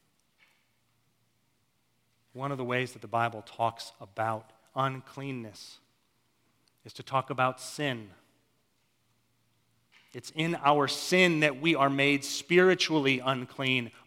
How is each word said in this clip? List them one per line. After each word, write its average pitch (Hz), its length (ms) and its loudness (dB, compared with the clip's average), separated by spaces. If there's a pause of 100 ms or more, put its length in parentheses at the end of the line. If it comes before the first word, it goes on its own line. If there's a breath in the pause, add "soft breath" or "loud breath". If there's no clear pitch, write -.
(2250)
One 131 180 -6
of 139 80 -6
the 131 60 -6
ways 123 280 -4
that 107 100 -20
the 113 60 -16
Bible 113 380 -2
talks - 540 -6
about 110 500 -6 (240)
uncleanness 131 1040 -8 (1080)
is 110 80 -20
to - 100 -16
talk 131 280 -4
about 127 320 -2
sin. 120 480 -6 (2000 soft breath)
It's 123 240 -14
in 165 260 -2
our 143 240 4
sin 180 540 2
that 143 220 2
we 165 120 2
are 139 140 4
made 139 380 2
spiritually 160 960 2
unclean, 131 640 -2 (160 soft breath)